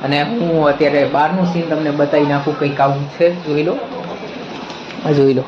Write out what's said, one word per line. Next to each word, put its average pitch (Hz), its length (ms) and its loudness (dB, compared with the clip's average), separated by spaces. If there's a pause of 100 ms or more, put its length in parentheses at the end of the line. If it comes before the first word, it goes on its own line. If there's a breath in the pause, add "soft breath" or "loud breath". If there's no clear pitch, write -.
અને 143 200 0
હું 165 420 0
અત્યારે 143 400 4
બહારનું 156 400 2
સીન 170 240 -2
તમને 156 220 -2
બતાવી 147 340 2
નાખું, 143 340 0
કંઈક 143 220 0
આવું 139 280 0
છે, 175 380 0
જોઈ 151 160 0
લો. 202 140 -2 (1300)
આ 151 60 0
જોઈ 139 220 6
લો 127 140 2